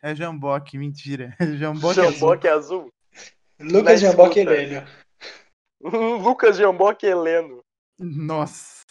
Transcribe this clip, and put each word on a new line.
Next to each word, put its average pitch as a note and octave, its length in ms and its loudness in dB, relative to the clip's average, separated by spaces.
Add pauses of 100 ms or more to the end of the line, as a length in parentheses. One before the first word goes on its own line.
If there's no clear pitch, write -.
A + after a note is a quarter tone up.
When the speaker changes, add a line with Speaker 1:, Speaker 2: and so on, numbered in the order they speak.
Speaker 1:
é D3+ 120 -10
Jamboque, C#3+ 640 -8
mentira. C#3 580 -12
<laughs> - 20 -20
É F3 80 -2 (100)
Jamboque D#3 380 -4
Speaker 2:
Jamboque E3+ 540 2
Speaker 1:
Azul. D3+ 300 -2
Speaker 2:
Azul? C#3+ 140 -16 (680)
Speaker 3:
dele. D3+ 140 -10
Lucas G#3 300 6
Speaker 2:
Na G3 60 4
Speaker 3:
Jamboque F3 320 6
Speaker 2:
escuta. D#3+ 200 2
Speaker 3:
Heleno. C#3 260 -10 (960)
Speaker 2:
<laughs> A3+ 420 -4
Lucas G3 340 2
Jamboque G3+ 500 0
Heleno. E3 540 -2 (400)
Speaker 1:
Nossa. D#3 920 -10